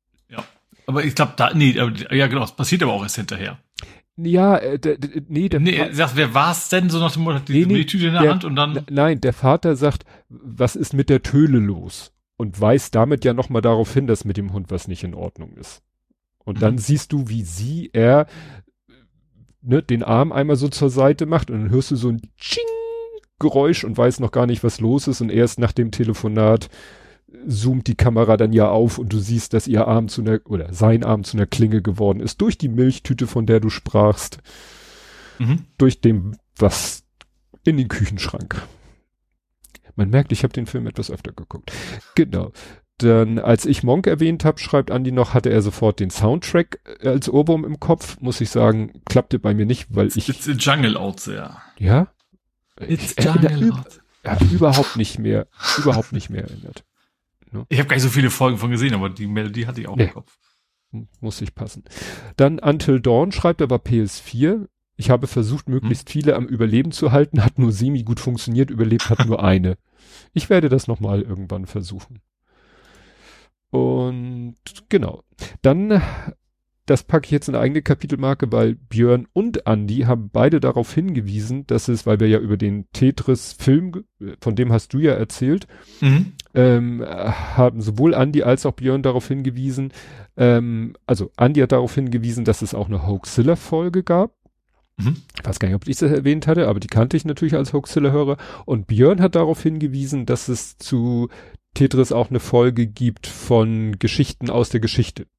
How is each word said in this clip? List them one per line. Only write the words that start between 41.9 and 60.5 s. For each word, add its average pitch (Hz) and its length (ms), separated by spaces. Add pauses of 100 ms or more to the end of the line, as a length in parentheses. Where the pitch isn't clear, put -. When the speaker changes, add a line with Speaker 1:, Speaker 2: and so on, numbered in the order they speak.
Speaker 2:
Genau. 92 380 (460)
Dann, 113 380
als 117 300
ich 139 160
Monk 139 240
erwähnt 165 360
hab, 156 160
schreibt - 300
Andi 127 220
noch, 123 240
hatte 120 160
er 107 100
sofort 104 380
den 95 100
Soundtrack, 160 720 (200)
äh, 120 100
als 135 200
Ohrwurm 156 340
im 147 160
Kopf. - 420
Muss 127 200
ich 113 80
sagen, 110 560
klappte - 320
bei 107 160
mir 104 140
nicht, 117 280
weil 101 200
ich - 140
Speaker 1:
It's 139 200
a 143 40
jungle 135 440
out 98 260
there. 101 340 (200)
Speaker 2:
Ja? 113 300 (720)
Speaker 1:
It's - 360
Speaker 2:
Ich - 100
erinnere 160 280
Speaker 1:
jungle 147 160
Speaker 2:
üb-, 220 100
Speaker 1:
out - 220 (220)
there. 95 160
Speaker 2:
ja, - 120
überhaupt 143 440
nicht 113 240
mehr, 107 260 (320)
überhaupt 131 340
nicht - 200
mehr 101 140
erinnert. - 400 (640)
Ne? 117 180
Speaker 1:
Ich 127 100
hab 143 80
gar 139 100
nicht 131 60
so 131 60
viele 131 220
Folgen 127 260
von 117 140
gesehen, 120 240
aber 98 160
die 101 160
Melodie 107 400
hatte 120 140
ich - 60
auch 95 80
Speaker 2:
Nee. 120 100
Speaker 1:
im 87 80
Kopf. - 220 (560)